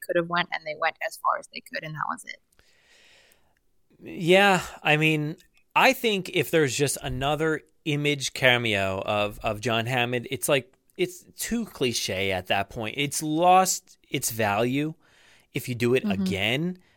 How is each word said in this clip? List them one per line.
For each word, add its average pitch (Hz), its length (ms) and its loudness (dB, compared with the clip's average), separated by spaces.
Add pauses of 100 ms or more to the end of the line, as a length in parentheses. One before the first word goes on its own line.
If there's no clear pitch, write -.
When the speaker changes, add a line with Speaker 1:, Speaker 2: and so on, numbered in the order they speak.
Speaker 1:
could 175 100 -2
have 170 120 0
went, 175 240 -2
and 160 120 -6
they 151 160 -10
went 160 160 -2 (100)
as - 140 -12
far - 200 0
as - 120 -16
they - 80 -16 (120)
could, - 120 -10
and 156 120 -10
that - 120 -6
was - 160 -8
it. - 120 -18 (1700)
Speaker 2:
Yeah, 185 580 4 (200)
I 151 140 4
mean, 156 400 0 (400)
I 208 160 6
think 220 420 -2
if 151 160 0
there's 147 240 4
just 135 280 0
another 147 580 -2 (240)
image 147 480 -2
cameo 107 680 2
of, 104 420 -2
of 107 180 -4
John 113 260 -2
Hammond, 123 440 -2
it's - 180 -4
like, 139 240 0 (240)
it's 180 280 -4 (140)
too 226 280 -4
cliche 98 680 -2
at 92 160 -4
that 101 220 -2
point. 110 280 -8
It's 139 240 -4
lost 180 760 2 (120)
its 139 200 -2
value 123 640 0 (600)
if - 140 -6
you 123 60 -4
do 120 200 2
it 131 100 2
Speaker 1:
Mm-hmm. 101 180 0
Speaker 2:
again. 113 560 -2 (180)